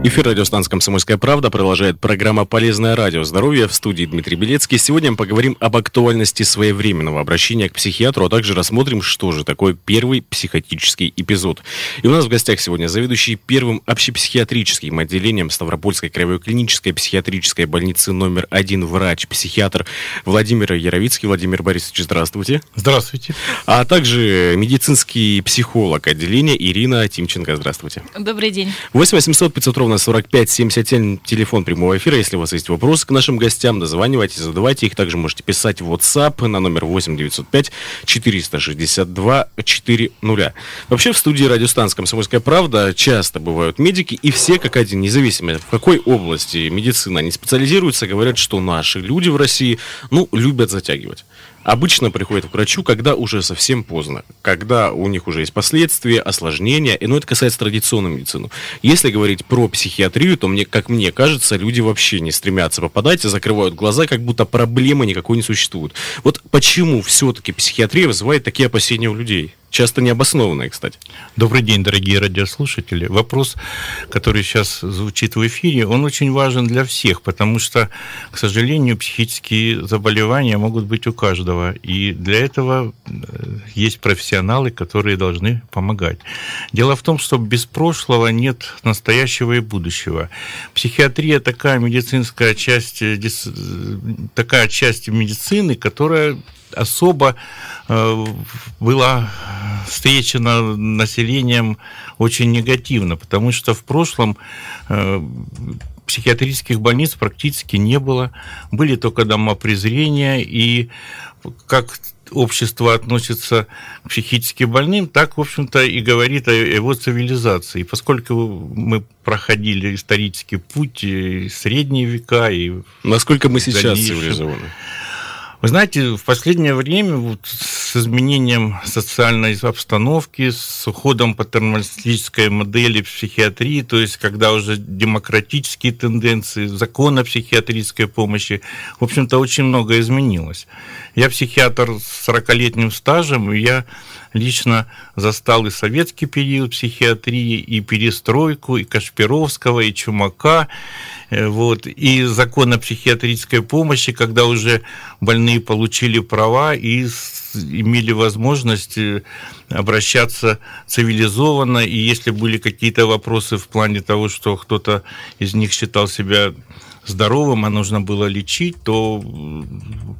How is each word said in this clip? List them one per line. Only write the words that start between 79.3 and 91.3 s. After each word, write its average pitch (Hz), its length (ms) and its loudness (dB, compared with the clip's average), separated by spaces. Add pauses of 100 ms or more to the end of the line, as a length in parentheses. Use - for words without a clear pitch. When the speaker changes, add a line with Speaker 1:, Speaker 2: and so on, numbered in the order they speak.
Speaker 2:
заболевания 110 720 2
могут 110 300 0
быть 110 200 -4
у 117 60 -2
каждого, 90 600 0
и 95 400 -2
для 95 260 0
этого, 131 560 -2 (120)
э, - 60 -12 (600)
есть 107 260 0
профессионалы, 104 720 0
которые 101 480 -2
должны 92 420 0 (100)
помогать. 95 500 -2 (520)
Дело 131 240 4
в 127 60 -14
том, 160 160 0
что - 180 0
без 117 300 0
прошлого 131 640 2
нет 120 440 -2 (100)
настоящего 117 720 0
и 123 60 2
будущего. 85 720 -6 (440)
Психиатрия — 143 680 2